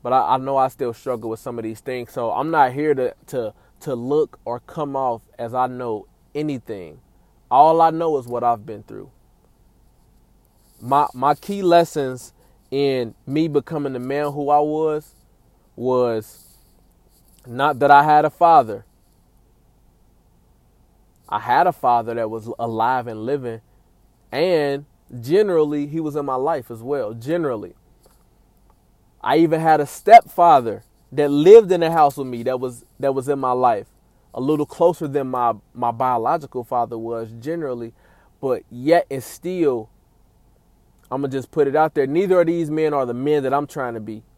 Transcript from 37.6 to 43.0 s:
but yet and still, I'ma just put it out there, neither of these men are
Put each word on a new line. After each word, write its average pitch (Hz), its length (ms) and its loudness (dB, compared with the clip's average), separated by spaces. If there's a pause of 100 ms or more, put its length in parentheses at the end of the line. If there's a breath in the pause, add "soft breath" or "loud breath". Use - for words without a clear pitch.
but 127 300 -4
yet 147 400 2
and 135 120 -8
still, 147 680 -4 (1200)
I'ma 135 180 -6
just 131 220 -8
put 143 180 0
it 135 80 -2
out 156 160 2
there, 139 140 0
neither 180 340 2
of 170 60 4
these 165 240 -2
men 156 240 -2
are 139 100 0